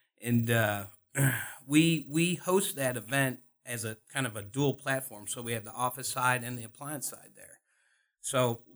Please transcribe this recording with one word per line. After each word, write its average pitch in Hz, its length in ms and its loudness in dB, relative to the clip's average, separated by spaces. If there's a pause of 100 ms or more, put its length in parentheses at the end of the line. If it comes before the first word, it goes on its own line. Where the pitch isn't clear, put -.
(240)
And, 117 260 4
uh, 104 340 2 (320)
<clears throat> 135 160 4 (360)
we, 156 420 4
we 170 260 2
host 190 400 0
that 131 220 0
event 127 420 0 (260)
as 120 200 -8
a 110 120 -6 (160)
kind 135 140 0
of 107 80 -8
a 107 80 -6
dual 131 300 0
platform. 131 540 -6
So - 140 -8
we 117 120 -4
have 110 100 -4
the 107 80 -12
office 123 360 -4
side 127 360 2
and 123 140 -6
the 113 60 -10
appliance 143 460 -10
side - 260 -16
there. 98 240 -20 (600)
So 123 400 0 (140)